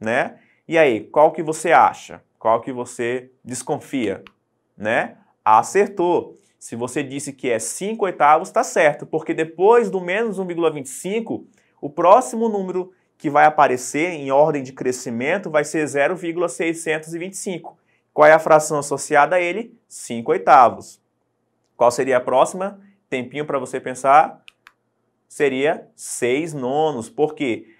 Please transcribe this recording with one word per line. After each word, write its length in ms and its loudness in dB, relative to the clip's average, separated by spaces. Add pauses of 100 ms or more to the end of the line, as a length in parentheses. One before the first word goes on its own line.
né? 380 -4 (280)
E 120 0
aí, 220 4
qual 320 2
que 100 -8
você 300 -2
acha? 500 2 (160)
Qual 220 0
que 120 -12
você 580 -8 (140)
desconfia, 800 -6 (540)
né? 400 -4 (280)
Acertou. 920 2 (200)
Se 180 -14
você 260 -6
disse 300 -10
que 180 -6
é 80 0
cinco 460 -6
oitavos, 460 2
tá 120 0
certo, 440 0
porque 260 -6
depois 580 2
do 100 -4
menos 380 -4
um 80 -6
vírgula 240 0
vinte 160 -10
e 40 -16
cinco, 560 -8 (340)
o 80 -10
próximo 600 4
número 440 -6 (240)
que 140 -4
vai 160 6
aparecer 640 0
em 200 -8
ordem 320 2
de 100 -14
crescimento 800 -6
vai 140 0
ser 220 -2
zero 280 0
vírgula 340 -4
seiscentos 640 -6
e 40 -10
vinte 160 -12
e 40 -12
cinco. 400 -10 (340)
Qual 140 6
é 60 10
a 60 6
fração 400 2
associada 580 0
a 40 2
ele? 460 -6
Cinco 460 -8
oitavos. 680 4 (760)
Qual 140 4
seria 260 -2
a 40 2
próxima? 600 -2 (280)
Tempinho 380 -8
pra 140 -4
você 180 -8
pensar. 640 2 (880)
Seria 640 -2
seis 580 -4
nonos. 560 -4
Por 260 -2
quê? 340 -6 (120)